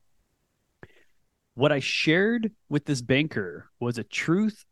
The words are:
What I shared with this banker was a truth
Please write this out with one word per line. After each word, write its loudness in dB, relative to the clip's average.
What 4
I 0
shared 0
with -2
this -2
banker 0
was -2
a -6
truth -2